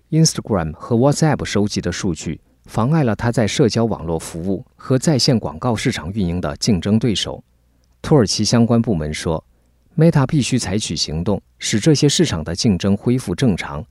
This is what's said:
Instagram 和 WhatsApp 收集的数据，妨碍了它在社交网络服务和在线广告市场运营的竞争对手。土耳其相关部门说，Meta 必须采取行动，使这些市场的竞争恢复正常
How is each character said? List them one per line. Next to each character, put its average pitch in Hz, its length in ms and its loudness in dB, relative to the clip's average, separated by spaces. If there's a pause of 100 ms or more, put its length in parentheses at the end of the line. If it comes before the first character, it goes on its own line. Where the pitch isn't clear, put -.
(120)
Instagram 104 600 2
和 - 220 -4
WhatsApp 139 480 2
收 104 240 0
集 101 140 -4
的 87 100 -4
数 90 220 -4
据， 78 260 -8 (260)
妨 117 260 0
碍 160 120 2
了 107 120 0
它 120 160 -2
在 113 160 0
社 127 200 2
交 113 180 0
网 80 200 -4
络 82 140 -2
服 - 240 -10
务 95 200 -4 (120)
和 - 240 -2
在 156 180 2
线 117 200 2
广 - 200 -6
告 123 180 -2
市 117 160 -2
场 82 220 -8
运 104 120 -2
营 87 140 -2
的 76 180 -4
竞 101 220 0
争 101 200 2
对 110 160 0
手。 - 280 -6 (580)
土 - 140 2
耳 120 100 6
其 104 200 -2
相 117 200 4
关 117 140 2
部 113 140 0
门 78 180 -4
说， 80 320 -4 (540)
Meta 156 280 4
必 151 140 0
须 123 180 0
采 107 200 -2
取 92 180 -4
行 78 280 -4
动， 95 180 -2 (160)
使 - 220 -2
这 151 160 4
些 147 120 2
市 151 160 2
场 82 200 -2
的 85 120 -6
竞 101 220 2
争 101 180 2
恢 123 220 0
复 98 180 -4
正 110 220 2
常 - 340 -8